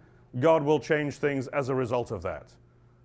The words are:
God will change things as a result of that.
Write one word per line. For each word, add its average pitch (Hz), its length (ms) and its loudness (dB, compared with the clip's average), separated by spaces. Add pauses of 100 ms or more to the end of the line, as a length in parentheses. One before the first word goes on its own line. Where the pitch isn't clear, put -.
(400)
God 160 220 6
will 147 180 4
change 147 360 0
things 139 320 -2
as 143 200 -2
a 135 60 0
result 123 360 -2
of 98 120 -6
that. 82 300 -8 (520)